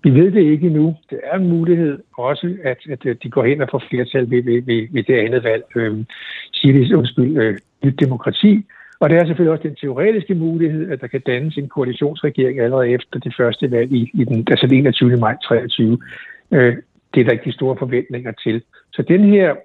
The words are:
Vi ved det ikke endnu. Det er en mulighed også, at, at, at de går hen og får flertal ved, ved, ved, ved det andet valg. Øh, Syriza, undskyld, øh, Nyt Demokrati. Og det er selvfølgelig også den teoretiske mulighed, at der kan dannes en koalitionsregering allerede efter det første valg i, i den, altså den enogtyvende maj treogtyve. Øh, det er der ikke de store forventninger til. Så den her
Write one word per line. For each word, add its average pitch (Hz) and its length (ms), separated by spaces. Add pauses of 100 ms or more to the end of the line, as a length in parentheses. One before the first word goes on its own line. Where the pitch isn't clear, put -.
Vi 151 80
ved 165 200
det 196 120
ikke 151 240
endnu. 156 300 (140)
Det 127 120
er 147 160
en 185 100
mulighed 165 500 (200)
også, 147 460
at, 127 120 (140)
at, 135 160
at 120 160
de 123 80
går 120 140
hen 143 160
og 127 100
får 135 200
flertal 123 400
ved, 123 120
ved, 123 200
ved, 113 300
ved 123 100
det 127 160
andet 113 260
valg. 113 200 (120)
Øh, 110 280 (480)
Syriza, 139 420
undskyld, 131 420
øh, 110 220 (260)
Nyt 139 160
Demokrati. 175 640 (360)
Og 151 100
det 165 80
er 175 80
selvfølgelig 165 260
også 156 160
den 139 80
teoretiske 180 580
mulighed, 165 560
at 131 100
der 120 60
kan 131 200
dannes 139 300
en 139 120
koalitionsregering 135 920
allerede 123 300
efter 127 280
det 131 180
første 123 340
valg 120 220
i, 117 220
i 147 100
den, 113 260
altså 127 160
den 131 120
enogtyvende 123 420
maj 113 240
treogtyve. 117 540 (520)
Øh, 123 260 (380)
det 135 60
er 120 40
der 120 80
ikke 117 120
de 127 80
store 131 260
forventninger 123 540
til. 113 300 (300)
Så - 100
den 185 220
her 196 300 (100)